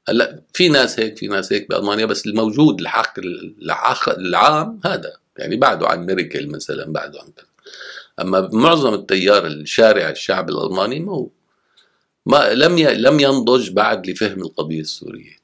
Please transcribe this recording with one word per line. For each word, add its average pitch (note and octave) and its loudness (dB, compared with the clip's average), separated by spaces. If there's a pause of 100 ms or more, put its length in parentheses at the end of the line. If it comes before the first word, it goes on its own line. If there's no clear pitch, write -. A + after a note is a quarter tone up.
هلأ - 0 (120)
في F3+ 4
ناس C3 2
هيك، A2 -4
في G2+ -8
ناس G2 -2
هيك G2+ -2
بألمانيا، G2+ 0
بس G2+ -4
الموجود A2 2
الحق A2+ -4
الع-، F#2 -4
العام A2+ 0
هذا، - -6 (220)
يعني F2 -4
بعده G#2 2
عن F2 -2
ميركل D#2+ -4
مثلا، D2 -8
بعده D2 -8
عن - -20
كذا. - -20 (720)
أما F#2+ 0
معظم C3+ 4
التيار F#2+ 2
الشارع، D#2+ 4
الشعب F#2+ -4
الألماني G2 -2
مو-، F3 -6 (960)
ما، A#2+ 4
لم E3 2
ي-، D3+ 2
لم C3+ 2
ينضج B2+ 2
بعد G2+ 0
لفهم F#2+ -4
القضية D#2+ -6
السورية. - -14